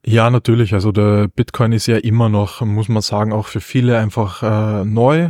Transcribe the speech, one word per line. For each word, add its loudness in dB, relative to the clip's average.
Ja, 2
natürlich. 2
Also 0
der 2
Bitcoin -2
ist 0
ja 2
immer 2
noch, -2
muss -2
man 0
sagen, -2
auch -4
für -8
viele 0
einfach, -4
äh, 0
neu 2